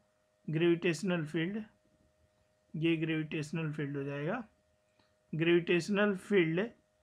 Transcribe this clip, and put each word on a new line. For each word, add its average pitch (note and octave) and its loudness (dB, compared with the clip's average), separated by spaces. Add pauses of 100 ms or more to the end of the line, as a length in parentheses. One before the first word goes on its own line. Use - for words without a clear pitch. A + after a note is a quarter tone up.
(480)
ग्रेविटेशनल E3+ 2
फील्ड, F3 -4 (1120)
ये E3 0
ग्रेविटेशनल D#3 -4
फील्ड C#3+ -6
हो C#3 -4
जाएगा, D3 -4 (920)
ग्रेविटेशनल F3 2
फील्ड F#3 2 (360)